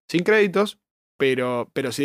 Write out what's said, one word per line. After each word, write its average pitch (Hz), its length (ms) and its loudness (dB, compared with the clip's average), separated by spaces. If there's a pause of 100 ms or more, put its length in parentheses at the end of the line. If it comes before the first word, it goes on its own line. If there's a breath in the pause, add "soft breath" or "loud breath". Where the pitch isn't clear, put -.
sin 175 140 0
créditos, 208 560 2 (380)
pero, 123 560 -2
pero 135 200 -4
sí 143 120 -2